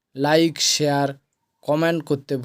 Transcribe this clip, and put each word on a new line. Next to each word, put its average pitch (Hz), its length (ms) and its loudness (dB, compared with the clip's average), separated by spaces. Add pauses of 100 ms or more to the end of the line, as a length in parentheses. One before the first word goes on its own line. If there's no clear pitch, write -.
(160)
লাইক, 151 380 2 (180)
শেয়ার, 143 380 0 (540)
কমেন্ট 165 360 0 (100)
করতে 143 240 -4 (100)